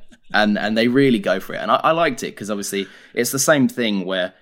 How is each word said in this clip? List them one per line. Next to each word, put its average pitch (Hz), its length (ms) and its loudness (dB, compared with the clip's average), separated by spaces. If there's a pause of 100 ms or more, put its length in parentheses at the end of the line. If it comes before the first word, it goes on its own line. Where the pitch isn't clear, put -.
(340)
and, 104 240 2
and 110 180 -4
they 117 120 2
really 123 320 4
go 95 200 -2
for - 140 -10
it, - 60 -6
and 95 100 -4
I, 120 60 2
I - 160 2
liked 160 320 -2
it - 120 -8
'cause 101 140 -10
obviously 101 380 -4 (260)
it's 120 180 -2
the 139 80 -2
same 139 280 4
thing 107 360 -2
where 92 380 -4